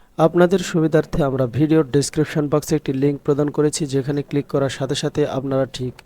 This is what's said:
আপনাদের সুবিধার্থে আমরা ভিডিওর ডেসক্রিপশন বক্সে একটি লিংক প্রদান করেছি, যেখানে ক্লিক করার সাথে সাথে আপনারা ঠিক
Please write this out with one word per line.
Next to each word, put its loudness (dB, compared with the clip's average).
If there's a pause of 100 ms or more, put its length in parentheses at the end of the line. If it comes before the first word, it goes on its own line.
(180)
আপনাদের 4
সুবিধার্থে 0
আমরা 0
ভিডিওর 2 (100)
ডেসক্রিপশন 0
বক্সে 0
একটি -4
লিংক 0
প্রদান 2
করেছি, 0
যেখানে -2
ক্লিক -4
করার 0
সাথে -4
সাথে -2 (120)
আপনারা 0 (120)
ঠিক -6 (140)